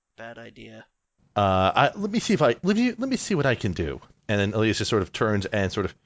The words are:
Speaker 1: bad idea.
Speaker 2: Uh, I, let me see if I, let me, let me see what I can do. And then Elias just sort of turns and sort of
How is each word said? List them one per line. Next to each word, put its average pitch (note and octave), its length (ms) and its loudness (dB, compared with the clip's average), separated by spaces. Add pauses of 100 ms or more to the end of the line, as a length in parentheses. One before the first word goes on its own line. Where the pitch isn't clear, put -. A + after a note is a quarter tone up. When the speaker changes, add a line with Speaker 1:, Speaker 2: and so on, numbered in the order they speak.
(160)
Speaker 1:
bad A#2 220 -18
idea. A2 460 -20 (500)
Speaker 2:
Uh, F#2+ 400 4
I, C3+ 220 4
let A2 140 -6
me G#3+ 100 -2
see G#3+ 140 0
if D#3 80 2
I, A#2+ 200 4
let G3+ 140 0
me, A#3+ 200 2
let C4 120 -4
me C4 80 -2
see - 180 -4
what C#3+ 120 2
I B2 100 2
can G2 160 -2
do. D2 280 -4 (280)
And G#2 100 0
then G2+ 160 0
Elias A2 240 2
just G#2+ 120 -4
sort G#2 120 2
of F2+ 100 -6
turns G#2 340 0
and G2 260 -2
sort F#2+ 140 -2
of - 80 -8 (120)